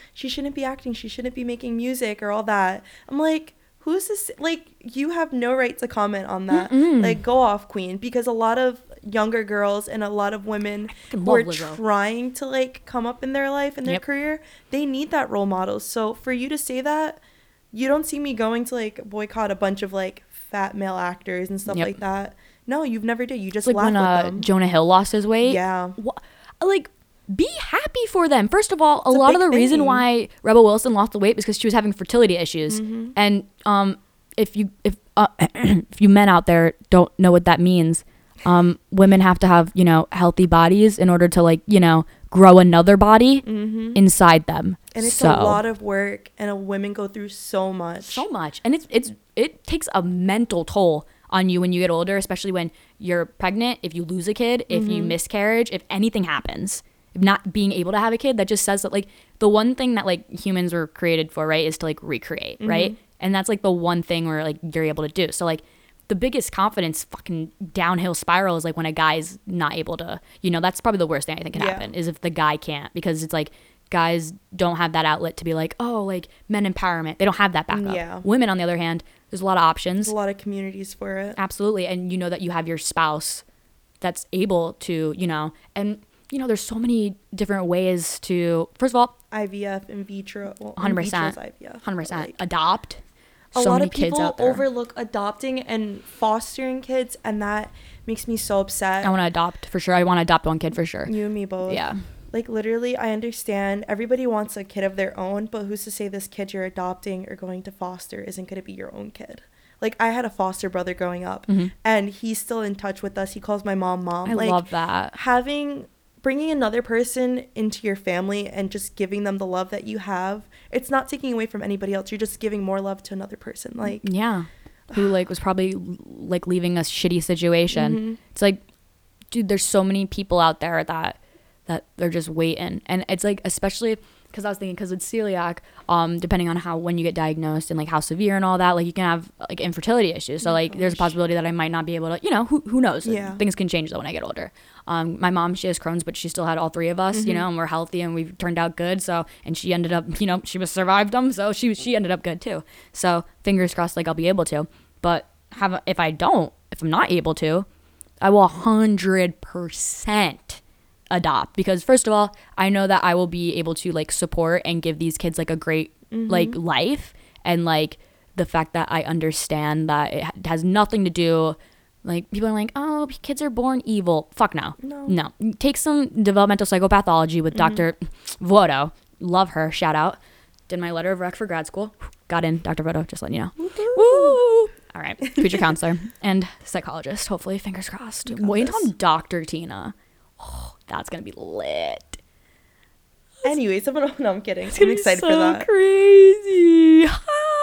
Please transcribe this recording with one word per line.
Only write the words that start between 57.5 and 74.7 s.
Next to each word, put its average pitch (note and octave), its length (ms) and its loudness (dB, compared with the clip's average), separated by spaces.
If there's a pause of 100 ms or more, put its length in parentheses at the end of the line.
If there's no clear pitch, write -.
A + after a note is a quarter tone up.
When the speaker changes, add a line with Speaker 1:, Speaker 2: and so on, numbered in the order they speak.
Speaker 2:
being G3 200 0
able F3+ 220 -4
to G#3 60 0
have A3+ 140 0
a A#3 40 0
kid, C4 200 0
that G3 100 0
just G#3 160 0
says G3 200 0
that, G3 100 -6
like, G3 140 -4 (320)
the G#3+ 100 4
one A3 240 4
thing B3+ 220 0
that, G#3 100 -2
like, F3+ 240 -2
humans F3+ 440 -2
were E3 120 -2
created D#3+ 460 -2
for, D#3 160 -4
right, D#3 180 0
is D#3 140 -4
to, E3 80 -4
like, D#3 160 -4
recreate, - 580 -8
right? G#3+ 300 0
Speaker 1:
Mm-hmm. A3 100 -14 (180)
Speaker 2:
And F#3+ 140 -2
that's, F#3+ 160 -2
like, G#3 140 -2
the G3 80 2
one E3+ 320 0
thing E3 240 -2
where, D#3 160 -2
like, D#3 140 -6 (160)
you're D#3+ 100 -2
able D#3 240 -2
to D3+ 40 -12
do. F3+ 200 -2
So, - 120 -6
like, D#3+ 180 -2 (480)
the G3 60 -2
biggest A#3+ 360 -2
confidence F#3+ 540 -2
fucking D#3+ 460 -8 (220)
downhill F3+ 400 0
spiral F3+ 420 0
is, D#3 80 -4
like, E3 140 -4
when E3 80 -2
a D#3+ 60 -2
guy's D#3+ 560 0
not E3+ 260 -2
able D#3+ 240 -6
to, E3+ 240 -10 (200)
you F#3 100 -2
know, E3+ 100 0
that's F#3 180 -2
probably G#3+ 200 0
the E3 80 0
worst E3 180 -4
thing D#3+ 140 -8
I - 20 -10
think E3 120 -10
can D#3 100 -4
Speaker 1:
Yeah. F#3+ 100 0
Speaker 2:
happen, F#3+ 220 -12
is E3+ 120 -6
if - 140 -8
the F3 80 -4
guy D3+ 260 0
can't, D3 380 -10
because D#3+ 300 -4
it's D#3 100 -8
like, D#3 160 -4 (400)
guys E3+ 440 -2 (220)
don't F3 220 -2